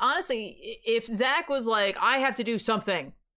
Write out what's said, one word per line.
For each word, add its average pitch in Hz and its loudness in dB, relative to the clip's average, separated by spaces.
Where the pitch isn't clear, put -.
honestly, 262 -2
i-, 226 -8
if 233 -2
Zack 254 0
was 269 -2
like, 208 2
"I 240 4
have 262 2
to 233 -4
do 220 0
something 180 -2